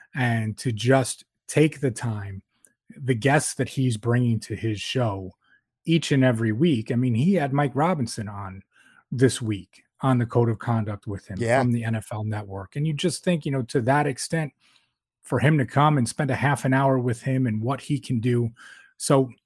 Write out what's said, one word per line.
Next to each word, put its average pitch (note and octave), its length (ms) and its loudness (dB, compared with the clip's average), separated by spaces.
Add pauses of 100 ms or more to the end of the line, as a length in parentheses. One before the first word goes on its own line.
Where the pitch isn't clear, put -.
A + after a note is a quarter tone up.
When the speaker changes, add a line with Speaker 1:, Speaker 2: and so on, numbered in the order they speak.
(140)
Speaker 1:
and A2+ 460 -2
to B2+ 120 -4
just A#2+ 540 0 (220)
take D3+ 320 2
the C#3 120 0
time, G2+ 520 -8 (520)
the C3 200 -2
guests C#3 400 2
that B2 140 -4
he's B2+ 280 0
bringing A#2 440 0
to - 140 -8
his G#2+ 240 -4
show G2 520 -4 (540)
each D#3+ 260 0
and C3+ 120 4
every A2+ 280 4
week. B2 400 0
I B2 40 0
mean, B2 200 0
he D#3 180 2
had C#3+ 200 0
Mike C#3+ 200 0
Robinson C#3 560 -2
on G2 320 -12 (500)
this B2+ 300 4
week G#2+ 420 -6 (180)
on C3 160 2
the A#2+ 80 2
code A#2 240 2
of G#2+ 100 -4
conduct G#2+ 480 -4
with G2+ 200 -8
him F#2+ 120 -12
Speaker 2:
Yeah. A#2 220 2
Speaker 1:
from B2 100 2
the A#2+ 120 -2
N A2+ 120 -2
F A2 160 -8
L A2 120 -6
Network. G2+ 520 -8
And D3 100 -2
you D#3+ 80 -2
just D#3 300 -4
think, F3 220 0
you D3+ 60 -2
know, C3+ 120 0
to B2+ 180 -2
that C#3 240 2
extent, D3 480 -4 (720)
for B2 160 -2
him D3+ 180 4
to B2+ 80 2
come D3 320 4
and A#2+ 100 2
spend C#3+ 220 -4
a B2+ 60 0
half C#3+ 300 0
an C3 80 2
hour C3+ 260 4
with B2 220 -2
him C3 260 0
and A2 140 -2
what C3 180 -4
he D3 200 -4
can B2+ 200 -2
do. A#2+ 320 0 (460)
So C3+ 340 2 (140)